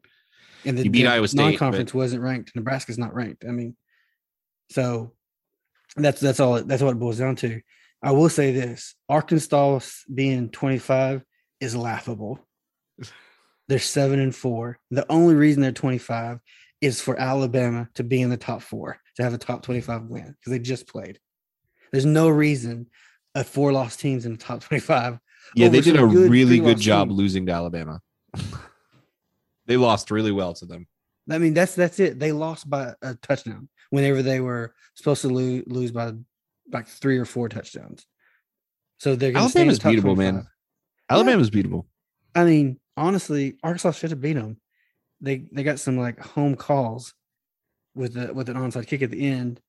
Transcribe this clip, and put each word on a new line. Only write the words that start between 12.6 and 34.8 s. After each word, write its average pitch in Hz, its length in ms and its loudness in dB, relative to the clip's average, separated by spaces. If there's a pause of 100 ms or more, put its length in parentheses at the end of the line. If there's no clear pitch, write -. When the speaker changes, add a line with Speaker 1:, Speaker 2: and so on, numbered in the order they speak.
Speaker 2:
<laughs> - 720 -20
Speaker 1:
They're 135 100 0
seven 139 420 0
and 135 140 -2
four. 120 440 -8 (120)
The 131 200 -4
only 165 240 6
reason 147 280 6
they're 131 100 2
twenty-five 120 640 -4 (420)
is 131 200 -2
for - 180 -4
Alabama 123 760 -2
to - 100 -6
be 127 160 0
in 123 100 0
the 123 60 -2
top 117 260 -10
four, 101 360 -12 (180)
to 120 60 -4
have 123 120 -2
a 117 40 -8
top 120 240 -8
twenty-five 117 420 -6
win, 120 200 -14
'cause 143 260 -16
they 127 80 -4
just 123 300 -8
played. - 300 -14 (720)
There's 135 140 2
no 160 220 6
reason 131 580 0 (480)
a 131 100 -4
four-loss 139 520 -2
team's 127 300 -4
in 117 60 -6
the 113 60 -12
top 120 240 -12
twenty-five 123 560 -2 (360)
Speaker 2:
Yeah, 117 140 8
they 123 100 8
Speaker 1:
over 143 60 6
Speaker 2:
did 160 120 8
Speaker 1:
some 120 140 8
Speaker 2:
a - 20 6
Speaker 1:
good 185 180 8
Speaker 2:
really 123 280 8
good 110 60 2
Speaker 1:
three-loss 113 160 4
Speaker 2:
job 101 280 4
Speaker 1:
team. 98 80 -4
Speaker 2:
losing 95 300 0
to 90 60 -2
Alabama. 85 480 -6 (340)
<laughs> - 60 -10 (1300)
They 123 100 2
lost 117 340 2
really 107 220 0
well 92 220 -2
to 87 120 -18
them. 87 220 -18 (420)
Speaker 1:
I 160 80 -2
mean, 160 160 2
that's, 180 220 2
that's 180 240 0
it. 151 180 2
They 151 140 -2
lost 156 360 -6
by 135 340 -6
a 131 120 -10
touchdown, 120 540 -8 (220)
whenever 139 320 2
they 131 180 -2
were 120 340 -6 (200)